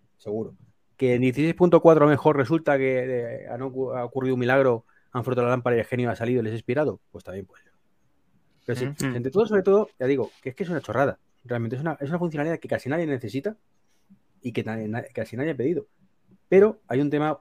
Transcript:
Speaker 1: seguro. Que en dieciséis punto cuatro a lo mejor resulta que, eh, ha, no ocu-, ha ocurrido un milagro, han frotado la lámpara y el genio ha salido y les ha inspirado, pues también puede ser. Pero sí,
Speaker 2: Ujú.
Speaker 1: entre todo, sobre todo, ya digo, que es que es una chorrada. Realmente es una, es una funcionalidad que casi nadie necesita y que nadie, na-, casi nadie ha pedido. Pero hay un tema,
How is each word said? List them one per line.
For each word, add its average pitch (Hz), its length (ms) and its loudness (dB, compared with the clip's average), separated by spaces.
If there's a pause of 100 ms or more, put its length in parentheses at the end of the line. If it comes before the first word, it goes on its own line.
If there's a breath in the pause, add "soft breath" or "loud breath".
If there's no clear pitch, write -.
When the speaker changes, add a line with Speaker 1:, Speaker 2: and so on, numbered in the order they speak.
(180)
Speaker 1:
seguro. 110 360 -8 (420)
Que 123 200 2
en 123 80 2
dieciséis 143 320 2
punto 170 260 6
cuatro 156 220 10
a - 20 8
lo 151 60 8
mejor 147 260 4
resulta 143 400 2
que, 127 680 -2
eh, - 40 -16
ha, 120 80 -8
no 131 140 -8
ocu-, 127 260 -6
ha 123 80 -4
ocurrido 127 300 -2
un 123 40 0
milagro, 123 460 2 (260)
han 120 120 -4
frotado 123 240 0
la 123 60 2
lámpara 123 220 0
y 117 40 2
el 104 60 -2
genio 123 260 -2
ha 113 40 -6
salido 120 260 0
y - 20 -2
les 110 80 -4
ha 113 60 -6
inspirado, 123 420 -2 (120)
pues 90 120 -18
también 95 240 -14
puede - 160 -20
ser. - 80 -20 (920)
Pero 123 160 -6
sí, 127 60 -4
Speaker 2:
Ujú. 139 300 -6
Speaker 1:
entre 123 160 -6
todo, 214 160 0
sobre 202 160 0
todo, 196 260 2 (100)
ya 127 60 -4
digo, 139 240 0 (100)
que - 100 -12
es - 60 -10
que - 60 -8
es 175 80 -6
una 165 120 -4
chorrada. 120 360 -2 (260)
Realmente 117 320 -6
es 135 60 -6
una, 156 180 -6
es 143 100 -6
una 170 100 -4
funcionalidad 156 400 -4
que - 80 -14
casi 120 220 -4
nadie 160 180 -2
necesita 135 500 -6 (840)
y 117 140 -10
que 117 100 -2
nadie, 110 240 -8
na-, 110 160 -6 (120)
casi 110 200 -8
nadie 147 160 -4
ha 139 40 -8
pedido. 139 320 -4 (600)
Pero 202 400 4
hay 131 140 0
un 147 80 0
tema, 151 320 -2